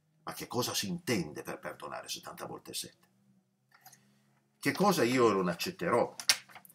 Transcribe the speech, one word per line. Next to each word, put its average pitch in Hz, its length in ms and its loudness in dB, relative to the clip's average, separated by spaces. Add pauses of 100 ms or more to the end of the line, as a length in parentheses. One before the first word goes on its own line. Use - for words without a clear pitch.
(260)
Ma - 60 -8
che - 140 -10
cosa 117 260 -2
si 104 160 -2
intende 85 540 -2
per - 160 -8
perdonare 73 500 -10
settanta - 380 -10
volte - 260 -12
sette? - 360 -10 (1500)
Che 139 140 0
cosa 185 300 4
io 120 280 6
non 95 180 4
accetterò? - 680 0 (600)